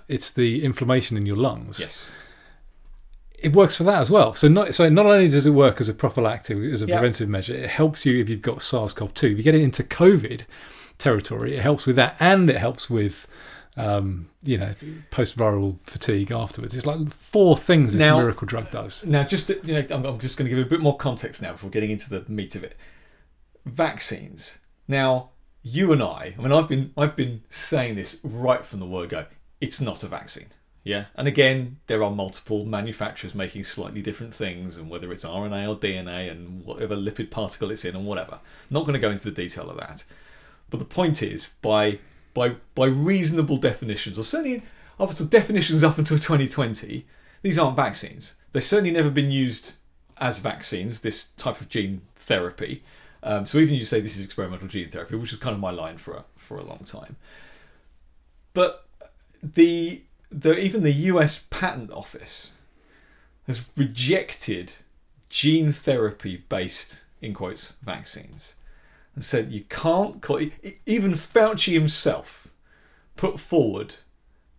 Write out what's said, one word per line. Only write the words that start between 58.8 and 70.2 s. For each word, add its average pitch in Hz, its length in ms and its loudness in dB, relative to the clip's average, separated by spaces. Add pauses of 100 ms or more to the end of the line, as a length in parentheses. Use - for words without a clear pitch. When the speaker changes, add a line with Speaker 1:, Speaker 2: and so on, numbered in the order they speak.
Speaker 2:
the, 170 600 2 (280)
the, 160 280 2
even 196 240 -2
the 147 100 4
U 165 280 2
S 151 300 0
Patent 135 400 -6
Office - 600 -14 (920)
has 120 200 -8 (100)
rejected 123 960 -2 (560)
gene 156 440 2
therapy 107 760 -4
based, - 560 -6 (160)
in 107 140 -10
quotes, - 380 -10 (100)
vaccines - 720 -14 (580)
and 131 100 -12
said, 127 280 -2
"You 104 160 -12
can't 185 540 -2